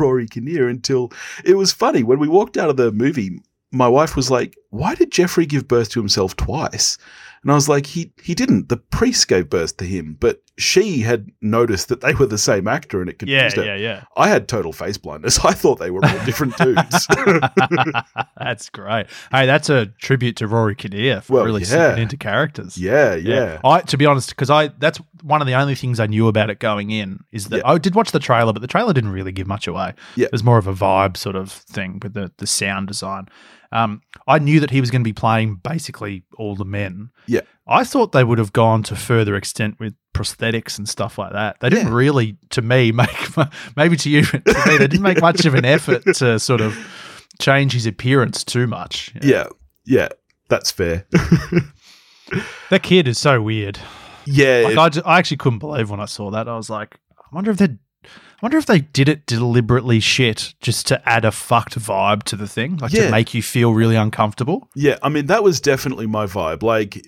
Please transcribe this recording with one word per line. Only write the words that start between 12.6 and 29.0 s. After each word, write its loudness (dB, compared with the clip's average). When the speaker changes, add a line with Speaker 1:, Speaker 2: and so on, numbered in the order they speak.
Speaker 1:
actor -4
and -6
it -14
Speaker 2:
Yeah, 0
Speaker 1:
confused -2
her. -2
Speaker 2:
yeah, -4
yeah. -8
Speaker 1:
I 4
had 0
total -4
face -8
blindness. -4
<laughs> -
I 6
thought 2
they -6
were 0
all 0
different -4
dudes. 2
<laughs> 2
Speaker 2:
<laughs> -10
That's -8
great. -6
Hey, 4
that's 2
a 2
tribute -2
to -4
Rory 0
Kinnear -4
for -2
Speaker 1:
Well, 4
Speaker 2:
really 0
Speaker 1:
yeah. -6
Speaker 2:
sinking 2
into -6
characters. -4
Speaker 1:
Yeah, 2
Speaker 2:
Yeah. -2
Speaker 1:
yeah. -2
Speaker 2:
I, 4
to -4
be 4
honest, 0
'cause -2
I, 4
that's 0
one 0
of -2
the 0
only 2
things -4
I 2
knew 2
about 2
it -8
going -4
in -6
is -10
that -4
Speaker 1:
Yeah. 0
Speaker 2:
I 4
did -2
watch 0
the -2
trailer, 2
but -6
the -10
trailer 0
didn't 0